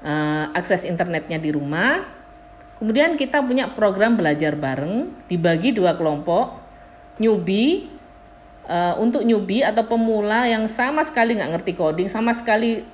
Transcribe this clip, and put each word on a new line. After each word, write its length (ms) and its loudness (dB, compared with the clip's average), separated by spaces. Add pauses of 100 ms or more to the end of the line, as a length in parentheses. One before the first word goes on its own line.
eh, 480 -2
akses 320 -2
internetnya 560 -4
di 160 -2
rumah. 480 0 (720)
Kemudian 400 2
kita 240 0
punya 320 0
program 480 2
belajar 320 0
bareng, 560 -4 (160)
dibagi 480 2
dua 240 2
kelompok, 640 -2 (560)
newbie, 720 2 (800)
eh, 320 0
untuk 240 2
newbie 400 2
atau 240 0
pemula 640 0
yang 160 0
sama 320 -2
sekali 400 0
nggak 180 -2
ngerti 140 -4
coding, 400 0
sama 240 0
sekali 580 0